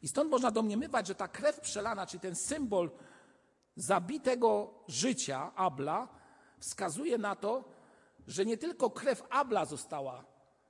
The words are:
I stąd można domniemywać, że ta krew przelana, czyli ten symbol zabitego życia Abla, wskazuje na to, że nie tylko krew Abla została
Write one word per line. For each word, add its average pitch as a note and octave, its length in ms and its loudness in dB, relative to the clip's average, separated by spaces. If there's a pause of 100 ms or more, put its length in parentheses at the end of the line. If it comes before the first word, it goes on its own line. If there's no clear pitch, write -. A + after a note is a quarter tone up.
I D#3+ 60 -6
stąd D4+ 240 2
można B3 200 4
domniemywać, A3 560 0
że F#3+ 80 -4
ta F#3+ 120 -4
krew D4 320 0
przelana, G#3 480 -4
czyli - 140 -10
ten F#3 140 -4
symbol G3+ 560 0 (840)
zabitego A3 960 2 (140)
życia C#3+ 680 -2
Abla, E3+ 520 0 (520)
wskazuje A#3 580 -2
na G3+ 180 -2
to, A#3 340 -2 (580)
że E3 180 0
nie A3+ 120 0
tylko C#4+ 320 0
krew C4 400 0
Abla A#3+ 360 2
została C#3 600 -8 (440)